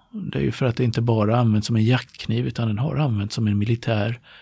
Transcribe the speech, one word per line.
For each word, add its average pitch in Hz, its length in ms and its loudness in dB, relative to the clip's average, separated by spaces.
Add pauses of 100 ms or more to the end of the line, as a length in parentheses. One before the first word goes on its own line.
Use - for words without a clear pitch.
(120)
det 196 260 -8
är 139 40 -2
ju 135 100 0
för 135 140 -2
att 117 100 0
det 127 80 0
inte 120 160 0
bara 113 380 2
används 107 280 2
som 117 100 0
en 110 80 4
jaktkniv, 120 640 -2
utan 117 220 -2
den 107 100 -2
har 135 180 -2
använts 113 380 -2
som 117 120 -2
en 101 120 2
militär 110 600 0 (240)